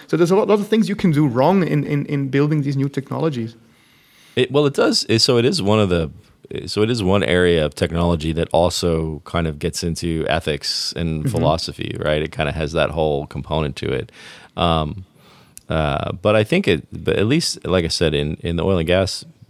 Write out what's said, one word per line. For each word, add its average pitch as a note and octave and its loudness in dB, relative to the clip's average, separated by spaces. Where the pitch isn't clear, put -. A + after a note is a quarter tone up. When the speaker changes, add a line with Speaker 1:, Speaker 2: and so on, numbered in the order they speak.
Speaker 1:
So - -2
there's E3 2
a F#3+ 4
lot, G#3 2
lot G#3 4
of G3+ -6
things A3 2
you G3+ -4
can G3 2
do D3 4
wrong D3 4
in, D3 0
in, C#3+ -2
in C#3 -4
building D3 2
these C#3 -4
new C#3 0
technologies. C3 -4
Speaker 2:
It, B2+ 0
well, D3 4
it C#3 2
does. B3+ 2
It, A2+ 4
so B2 4
it A#2 4
is A2+ 0
one G#2+ 4
of G2+ 4
the, E2+ 2
so G#2 -2
it A2+ 2
is A#2+ 0
one F#2+ 4
area E2+ 4
of D2 -6
technology E2+ 0
that E2 -2
also E2 0
kind E2+ -2
of D2+ -6
gets D#2+ -6
into E2 -4
ethics - -2
and D#2+ -4
Speaker 1:
Mm-hmm. - -2
Speaker 2:
philosophy, D#2+ -2
right? D2+ 0
It D#2 -6
kinda D2 -4
has D#2+ -4
that D#2 0
whole D2 -2
component D2 -4
to - -6
it. C2 -6
Um, E2 0
uh, D#2 -2
but G#2+ 0
I G#2+ 4
think F3+ 0
it, D#2+ 0
but - -2
at G2+ 0
least, D#3 -2
like F2 2
I D#2+ -4
said, D#2 0
in, D2 -2
in E2+ -6
the E2+ -2
oil F#2 2
and D#2+ 0
gas F#2+ 0